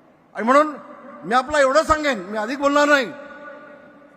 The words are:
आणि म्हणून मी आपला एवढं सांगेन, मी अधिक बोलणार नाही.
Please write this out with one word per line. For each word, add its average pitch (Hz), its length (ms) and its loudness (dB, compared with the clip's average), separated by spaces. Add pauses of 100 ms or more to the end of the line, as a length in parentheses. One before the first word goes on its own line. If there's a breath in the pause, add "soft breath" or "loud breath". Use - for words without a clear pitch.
(340)
आणि 214 100 -6
म्हणून 285 300 2 (500)
मी 202 100 -4
आपला 285 260 0
एवढं 277 220 4
सांगेन, 302 400 0
मी 208 160 -8
अधिक 240 200 -6
बोलणार 285 300 2
नाही. 262 240 2 (1040)